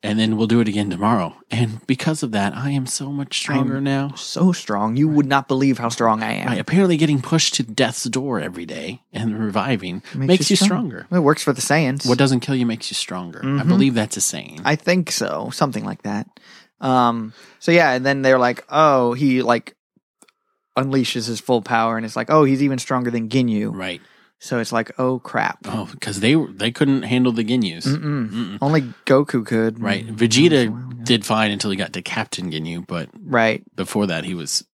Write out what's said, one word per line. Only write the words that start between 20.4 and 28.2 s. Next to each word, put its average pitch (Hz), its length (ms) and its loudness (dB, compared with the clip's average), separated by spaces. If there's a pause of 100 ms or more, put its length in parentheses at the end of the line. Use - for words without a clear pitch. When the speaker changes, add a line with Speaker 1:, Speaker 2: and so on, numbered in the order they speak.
Speaker 2:
unleashes 127 500 -2
his 113 120 -6
full 123 220 0
power, 113 360 0
and 113 80 -6
it's 110 100 -10
like, 117 140 -6
"Oh, 151 140 6
he's 135 200 2
even 135 160 0
stronger 123 320 -2
than 113 180 -2
Ginyu." 110 440 0
Speaker 1:
Right. 92 280 -8 (380)
Speaker 2:
So 123 200 -4
it's 113 120 -6
like, 113 260 -2
"Oh, 127 220 0
crap." - 460 -4
Speaker 1:
Oh, 101 240 -8 (100)
'cause 101 220 -8
they, 120 140 4
they 113 360 -2
couldn't 135 320 0
handle 123 280 2
the 113 140 -2
Ginyus. 104 400 -2
Speaker 2:
Mm-mm. 147 460 -2